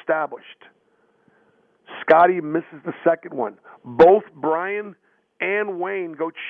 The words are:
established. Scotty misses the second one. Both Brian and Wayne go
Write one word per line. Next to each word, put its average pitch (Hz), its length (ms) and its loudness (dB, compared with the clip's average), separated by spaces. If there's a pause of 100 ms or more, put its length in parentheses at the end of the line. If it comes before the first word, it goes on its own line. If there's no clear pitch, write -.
established. - 640 -6 (1400)
Scotty 175 400 4
misses 156 440 -6
the 170 80 -10 (120)
second 165 300 -2
one. 110 240 -6 (260)
Both 165 400 6 (100)
Brian 180 600 -4 (460)
and 196 400 -4
Wayne 185 320 -8
go 160 180 -6 (200)